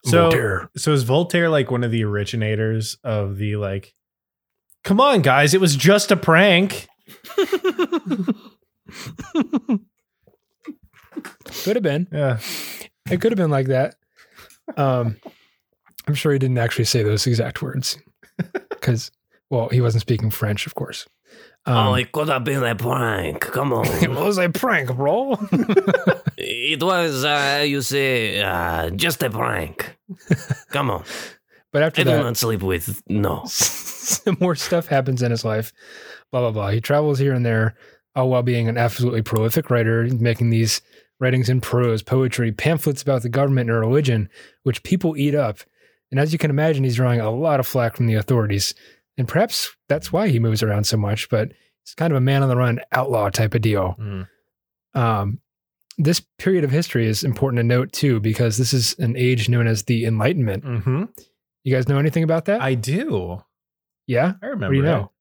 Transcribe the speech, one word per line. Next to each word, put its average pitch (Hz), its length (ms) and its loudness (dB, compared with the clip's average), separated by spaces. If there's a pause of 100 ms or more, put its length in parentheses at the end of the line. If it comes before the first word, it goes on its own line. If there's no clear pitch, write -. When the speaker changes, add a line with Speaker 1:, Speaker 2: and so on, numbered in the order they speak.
Speaker 1:
So, 170 180 4
Speaker 2:
Voltaire. 120 540 0
Speaker 1:
so 151 160 0
is 135 100 2
Voltaire, 170 460 2
like, 143 220 0
one 123 120 -2
of 117 80 -2
the 113 120 0
originators 107 1000 -2
of 104 340 -4
the, 104 180 -4
like, 98 380 -6 (920)
"Come 196 160 2
on, 262 220 6
guys, 139 320 6
it 190 80 4
was 160 140 4
just 196 360 4
a 185 60 6
prank"? 180 720 4 (500)
<laughs> - 0 - (4000)
Speaker 2:
Could 202 120 0
have 233 80 0
been. 156 280 0
Speaker 1:
Yeah. 139 280 0 (680)
Speaker 2:
It 180 120 0
could 226 100 2
have 220 60 0
been 170 140 2
like 135 160 2
that. 131 280 0 (840)
Um, 127 400 0 (920)
I'm 151 80 0
sure 147 180 0
he 139 60 2
didn't 131 180 0
actually 117 280 0
say 113 180 0
those 104 240 0
exact 120 340 -2
words. - 360 -4 (420)
Speaker 1:
<laughs> - 420 -8
Speaker 2:
'Cause, 117 300 -2 (380)
well, 117 200 0
he 123 120 2
wasn't 110 200 2
speaking 110 300 0
French, 104 340 -4
of - 100 -14
course. - 300 -10 (600)
Um, 123 100 2 (140)
Speaker 3:
Oh, 127 60 2
it 123 160 -2
could 151 180 -2
have 131 140 0
been 139 200 -2
a 117 120 0
prank. 110 680 -2
Come 135 320 -2
on. 113 120 0
Speaker 2:
<laughs> - 160 -2
It 170 80 2
was 190 300 -2
a 180 100 2
prank, 156 460 -2
bro. 202 480 0
<laughs> 196 40 -8 (960)
Speaker 3:
It 131 380 -4
was, 170 420 -2
uh, 143 440 0
you 139 160 -2
say, 123 580 0
uh, 85 500 -2
just 156 300 -2
a 127 80 -2
prank. 104 680 -6 (760)
Come 139 180 -2
on. 87 140 -6 (680)
Speaker 2:
But 147 120 2
after 160 180 0
Speaker 3:
I - 40 2
do 131 60 4
Speaker 2:
that, 143 120 2
Speaker 3:
not 120 140 -4
sleep 110 260 -2
with, 92 440 -4
no. 101 360 -2
Speaker 2:
<laughs> - 40 -12
some - 920 -4
more 175 160 0
stuff 170 320 -2
happens 131 340 0
in 120 80 0
his 117 160 -2
life. 110 260 -4 (600)
Blah, 127 100 -2
blah, 117 100 0
blah. 104 180 -2
He 113 120 0
travels 147 380 0
here 139 140 2
and 123 120 0
there, 110 300 2 (400)
all 127 140 2
while 127 120 2
being 120 260 0
an 117 100 -2
absolutely 120 440 0
prolific 113 480 -2
writer, 117 380 2 (120)
making 117 300 2
these 113 320 2 (380)
writings 127 280 2
in 127 140 2
prose, 120 400 0
poetry, 127 500 0
pamphlets 147 520 -2
about 131 180 0
the 120 80 -6
government 131 400 2
and 113 100 2
religion, 117 480 2 (360)
which 127 180 -2
people 180 340 0
eat 143 200 0
up. 123 240 0 (500)
And 131 100 0
as 156 140 2
you 160 60 -2
can 156 100 0
imagine, 147 340 2
he's 123 120 2
drawing 120 260 2
a 107 80 0
lot 139 300 0
of 123 80 -2
flack 120 280 0
from 120 120 2
the 110 80 2
authorities. 104 580 0 (420)
And 120 120 -2
perhaps - 480 -2 (120)
that's - 240 -2
why 196 180 2
he 120 100 4
moves 113 240 2
around 104 220 0
so 113 120 0
much, 104 320 -2
but 90 220 0 (320)
it's - 100 -20
kind 165 180 0
of 139 60 2
a 127 40 2
man 131 200 4
on 135 80 2
the 123 80 2
run, 123 220 2 (120)
outlaw 123 380 0
type 110 240 0
of 113 80 2
deal. 98 380 0
Speaker 1:
Mm. 101 280 -8 (680)
Speaker 2:
Um, 110 440 0 (580)
this 165 240 2 (180)
period 185 240 2
of 135 80 0
history 135 340 0
is 110 180 0
important 123 360 0
to 117 40 2
note 123 280 2
too, 127 280 2
because 110 380 0
this 123 160 0
is 120 240 0
an 117 180 -2
age 123 340 0
known 120 180 2
as 110 160 0
the 117 220 0
Enlightenment. 113 580 0
Speaker 1:
Mm-hmm. 131 400 -2 (600)
Speaker 2:
You 131 120 0
guys 127 120 0
know 139 120 2
anything 156 240 2
about 160 220 0
that? 208 160 0
Speaker 1:
I 135 120 0
do. 113 720 -4 (640)
Speaker 2:
Yeah? 135 340 0
Speaker 1:
I 208 60 -14
remember 214 200 -4
Speaker 2:
What 151 40 0
do 135 60 4
you 135 60 4
Speaker 1:
it. 151 40 2
Speaker 2:
know? 120 340 0